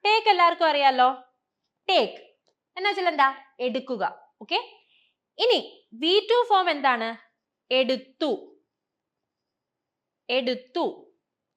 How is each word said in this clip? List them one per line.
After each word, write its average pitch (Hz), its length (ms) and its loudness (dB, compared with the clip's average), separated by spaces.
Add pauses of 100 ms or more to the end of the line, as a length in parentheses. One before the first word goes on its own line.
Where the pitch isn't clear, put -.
ടേക്ക് 440 280 2
എല്ലാവർക്കും 339 380 2
അറിയാലോ. 269 360 4 (840)
ടേക്ക് 311 300 0 (580)
എന്ന് 370 120 -4
വെച്ചാൽ 381 220 -2
എന്താ? 285 180 2 (380)
എടുക്കുക. 247 360 -6 (400)
ഓക്കെ, 339 160 -4 (840)
ഇനി 466 120 4 (460)
വി 330 100 0 (180)
ടു 480 80 4 (100)
ഫോം 381 240 2
എന്താണ്? 254 360 -2 (680)
എടുത്തു. 262 520 -4 (2000)
എടുത്തു. 254 480 -4 (720)